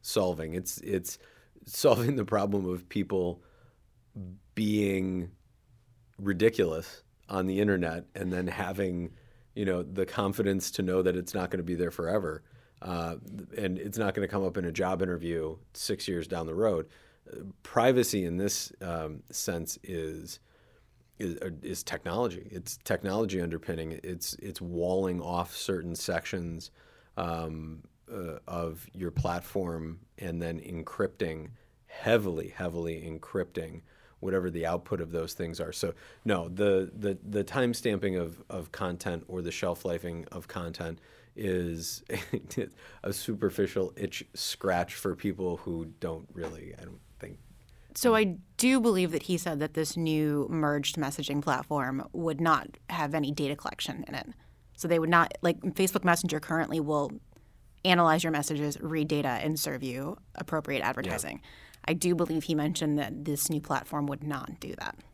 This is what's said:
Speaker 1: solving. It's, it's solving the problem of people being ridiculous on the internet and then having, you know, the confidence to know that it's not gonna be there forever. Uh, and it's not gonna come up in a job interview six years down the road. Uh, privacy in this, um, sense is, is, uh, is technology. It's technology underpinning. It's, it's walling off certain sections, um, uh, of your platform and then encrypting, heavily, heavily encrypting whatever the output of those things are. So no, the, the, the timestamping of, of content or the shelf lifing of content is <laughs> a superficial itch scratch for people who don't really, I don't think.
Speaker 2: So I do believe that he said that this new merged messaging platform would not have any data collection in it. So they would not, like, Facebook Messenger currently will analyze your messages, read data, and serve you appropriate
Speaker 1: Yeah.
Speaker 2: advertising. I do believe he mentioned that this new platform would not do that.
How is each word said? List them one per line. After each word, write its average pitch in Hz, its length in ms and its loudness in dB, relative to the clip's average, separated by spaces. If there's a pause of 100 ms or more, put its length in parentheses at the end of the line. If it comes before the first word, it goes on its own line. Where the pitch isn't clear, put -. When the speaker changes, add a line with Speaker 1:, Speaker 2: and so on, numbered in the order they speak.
Speaker 1:
solving. 82 520 0
It's, 90 260 -4
it's 92 380 -4 (480)
solving 123 500 4
the 113 100 0
problem 101 400 2
of 90 240 -4
people 92 520 0 (1120)
being 95 760 2 (880)
ridiculous 95 880 4 (260)
on 95 180 2
the 95 120 2
internet 87 460 2 (100)
and 92 180 -2
then 90 140 0
having, 92 640 -2 (440)
you 107 100 -2
know, 90 180 2
the 92 220 0
confidence 98 680 0
to - 100 -2
know 92 200 4
that 92 140 6
it's 90 180 -4
not 92 180 0
gonna 92 120 -2
be 87 120 0
there 85 160 0
forever. 85 520 0 (380)
Uh, 85 340 -4 (420)
and 92 200 0
it's 104 200 -6
not 104 160 2
gonna 98 140 0
come 98 160 0
up 92 140 0
in 92 80 0
a 85 60 0
job 92 300 2
interview 82 540 0 (180)
six - 340 -4
years 85 200 -2
down 85 200 -2
the 80 80 -4
road. 92 320 2 (440)
Uh, - 60 -12 (260)
privacy 117 600 4
in 85 120 0
this, 101 340 0 (100)
um, 82 400 -6 (100)
sense 85 520 -4
is, 80 560 -6 (800)
is, 175 220 -2
uh, - 80 -4 (120)
is - 220 -6
technology. 90 680 -2
It's - 320 -10
technology 98 580 0
underpinning. 82 640 -4
It's, 87 320 -6
it's - 260 -10
walling 90 600 0
off 87 340 -2
certain 87 400 -2
sections, 85 760 -4 (460)
um, 80 680 -4 (280)
uh, 87 360 -8
of 82 460 -4
your 90 180 -4
platform 87 880 -2 (180)
and 85 240 -4
then 85 200 -2
encrypting, 82 880 -4 (360)
heavily, 95 640 0
heavily 85 600 -6
encrypting 82 720 -6 (380)
whatever 92 300 0
the 82 160 -4
output 87 340 -2
of 82 120 -6
those 82 220 -2
things 82 280 -6
are. 82 100 -4
So 85 220 -2 (320)
no, 87 240 2
the, 95 480 4
the, 101 260 0
the 104 200 0
timestamping 110 760 2
of, 82 300 -4
of 90 220 -8
content 90 560 -4
or 92 160 -4
the 85 80 -4
shelf 87 320 -2
lifing 85 460 -4
of 87 180 -12
content 85 520 -6 (360)
is 87 680 -2 (500)
<laughs> - 500 -8
a 101 100 -2
superficial 98 840 0
itch - 380 -6
scratch - 600 0
for 92 200 -2
people 90 420 -2
who 82 280 -4 (140)
don't 80 340 -6
really, 82 480 -8
I 85 40 -14
don't 90 140 -16 (200)
think. - 180 -12 (580)
Speaker 2:
So 233 200 6
I 208 220 4 (200)
do 254 220 6
believe 185 320 4
that 165 120 0
he 180 140 2
said 165 220 0
that 156 160 0
this 160 200 0
new 151 540 4
merged 147 480 2
messaging 143 460 -2
platform 135 680 0
would 165 300 0
not 160 260 4 (220)
have 156 240 0
any 147 180 2
data 147 240 0
collection - 520 -6
in - 80 -8
it. - 120 -6 (480)
So - 120 -6
they 165 120 6
would 160 100 2
not, 170 240 8 (100)
like, 170 180 4
Facebook 190 420 2
Messenger 170 360 4
currently 160 400 0
will 147 320 2 (720)
analyze 170 400 8
your 160 60 4
messages, 147 500 0
read 156 260 0
data, 147 220 2
and 151 280 2
serve 139 240 -2
you 135 360 -4 (180)
appropriate 147 440 -2
Speaker 1:
Yeah. 90 100 2
Speaker 2:
advertising. - 520 -2 (440)
I 160 80 2
do 175 200 4
believe 160 300 2
he 165 120 0
mentioned 151 440 2
that 147 240 -4
this 147 260 0
new 151 120 0
platform 147 460 -2
would 139 140 -4
not 147 380 -6
do - 200 -8
that. - 180 -6 (160)